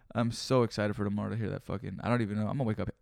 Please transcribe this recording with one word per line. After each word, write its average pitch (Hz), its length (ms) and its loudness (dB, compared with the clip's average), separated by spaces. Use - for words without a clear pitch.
I'm 117 180 2
so 127 300 2
excited 104 340 2
for 104 80 -2
tomorrow 101 280 -2
to 101 40 -2
hear 110 140 -2
that 98 140 -6
fucking, 95 400 -6
I 101 60 0
don't 120 120 4
even 104 160 -2
know. 107 60 0
I'm 104 160 0
gonna 135 60 0
wake 110 140 0
up 92 120 -2